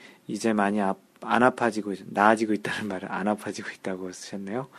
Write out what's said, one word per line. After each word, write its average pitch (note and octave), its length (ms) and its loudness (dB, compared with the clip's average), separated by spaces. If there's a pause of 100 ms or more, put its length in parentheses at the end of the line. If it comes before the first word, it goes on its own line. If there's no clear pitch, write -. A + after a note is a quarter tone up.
(260)
이제 A2+ 260 0
많이 G#2 280 2
아-, F#2+ 140 2 (260)
안 A2+ 220 2
아파지고 A2 500 2
있-, F#2 160 -10
나아지고 G#2+ 460 4
있다는 G#2+ 340 -4
말을 F#2 240 -6
안 F#2+ 160 -2
아파지고 G#2 420 -4
있다고 F#2 400 -8
쓰셨네요. G2+ 560 -8 (120)